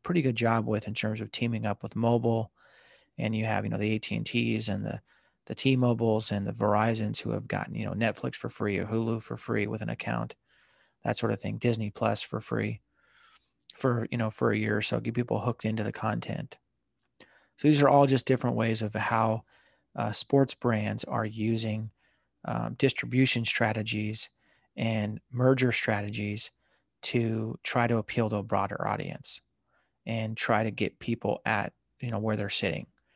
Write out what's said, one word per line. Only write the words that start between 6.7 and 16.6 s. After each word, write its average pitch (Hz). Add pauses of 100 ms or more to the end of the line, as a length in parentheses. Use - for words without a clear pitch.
who 117
have 110
gotten, -
you 110
know, 95
Netflix 110
for 117
free 104
or 95
Hulu 113
for 117
free 110
with 113
an 110
account, 113 (640)
that 117
sort 110
of 110
thing, 107
Disney 110
Plus 110
for 113
free, 110 (920)
for, 120
you 120
know, 110
for 113
a 107
year 107
or 110
so, 113
get 117
people 120
hooked -
into 110
the 107
content. - (960)